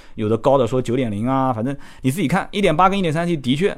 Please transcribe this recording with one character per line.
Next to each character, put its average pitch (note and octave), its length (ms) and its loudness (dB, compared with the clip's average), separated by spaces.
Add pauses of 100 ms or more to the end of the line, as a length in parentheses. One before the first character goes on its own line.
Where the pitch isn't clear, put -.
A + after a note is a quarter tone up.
(160)
有 G#2+ 120 -4
的 A2 80 2
高 C3+ 220 4
的 B2 80 4
说 B2+ 160 -2
九 A#2 140 -2
点 B2 160 -2
零 G#2 160 -4
啊， C3 260 0
反 A2+ 100 -4
正 C#3 120 -4 (260)
你 C3 80 0
自 D3 100 -4
己 D#3+ 80 0
看， F3 220 0
一 G3 100 -4
点 F3 160 2
八 F#3 140 6
跟 G3 80 0
一 G3 60 0
点 D#3+ 100 0
三 E3+ 140 -2
T F3 100 0
的 B2 180 0
确 F3+ 220 0